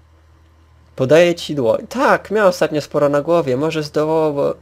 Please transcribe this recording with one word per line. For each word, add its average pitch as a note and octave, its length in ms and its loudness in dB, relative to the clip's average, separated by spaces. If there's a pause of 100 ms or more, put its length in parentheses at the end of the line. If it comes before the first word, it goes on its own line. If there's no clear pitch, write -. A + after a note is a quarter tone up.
(960)
podaję D#3+ 400 4
ci D#3+ 200 -10
dłoń. B2 320 0
Tak, A3+ 440 -2
miał G#3 160 2
ostatnio D#3 340 -2
sporo D3 280 0
na C#3+ 120 0
głowie. D3 360 0
Może D#3 260 -4
zdołał-, D3+ 800 -2